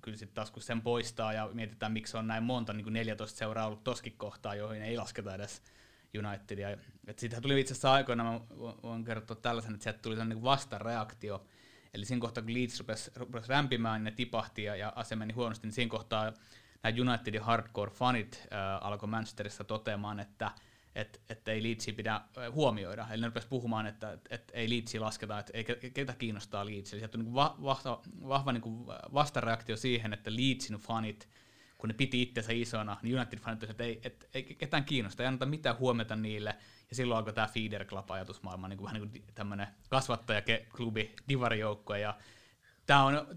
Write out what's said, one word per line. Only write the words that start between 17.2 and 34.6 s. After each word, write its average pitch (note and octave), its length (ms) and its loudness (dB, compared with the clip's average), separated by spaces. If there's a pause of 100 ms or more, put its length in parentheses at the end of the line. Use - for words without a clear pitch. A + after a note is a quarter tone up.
hardcore-fanit, A2+ 1080 2
ää, G2 280 -2
alkoi G#2 300 -4
Manchesterissa A2 560 -4
toteamaan, G#2 560 -2
että G2+ 300 -4 (440)
et, - 340 -6
et A2+ 200 -8
ei A2 140 2
Leedsia A2+ 320 0
pidä, A2 180 0
ää, A#2 380 -4
huomioida. A2 600 2
Eli A2 100 -2
ne A#2 60 2
rupesi A#2 220 -4
puhumaan, A#2 380 0
että G#2 260 -6
et, - 180 -14
et - 240 -10
ei A#2 160 0
Leedsia A2+ 300 0
lasketa, G#2+ 380 -2
että G#2 160 -8
ei A2+ 100 -2
ke-, A#2+ 260 -4
ketä C3 220 -2
kiinnostaa G#2+ 540 -4
Leeds. G2+ 260 -8
Eli G#2 80 -8
sieltä A2 120 -8
tuli A#2 120 -2
niinku A2+ 100 -4
va-, C#3+ 280 4
vahva, C3+ 400 -2 (260)
vahva C3+ 240 2
niinku A#2 340 -4 (280)
vastareaktio A2+ 640 2
siihen, A#2 360 2
että G#2 180 -6
Leedsin B2 460 2
fanit, A2 520 -4 (500)
kun A2+ 100 -2
ne A2 60 0
piti C3 280 4
itsensä A2+ 300 0
isona, A2 500 0
niin A#2+ 160 2
United-fanit A2+ 400 -2
totesivat, A2 220 -8
että A#2 40 0
ei, A#2 200 -4
et, - 300 -12
ei C3+ 100 -2
ketään C#3+ 400 0